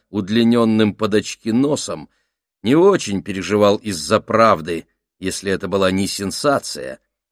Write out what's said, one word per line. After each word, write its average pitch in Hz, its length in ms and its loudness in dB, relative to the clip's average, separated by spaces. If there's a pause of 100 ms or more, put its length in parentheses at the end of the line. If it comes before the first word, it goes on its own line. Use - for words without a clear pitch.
удлинённым 110 840 2
под 104 180 -4
очки 107 380 -2
носом, 120 580 -2 (540)
не 117 120 2
очень 160 460 2
переживал 101 540 0
из-за 95 440 -2
правды, 87 680 0 (320)
если 92 320 -6
это 95 160 -4
была 95 240 0
не 95 160 -2
сенсация, 98 920 -4 (300)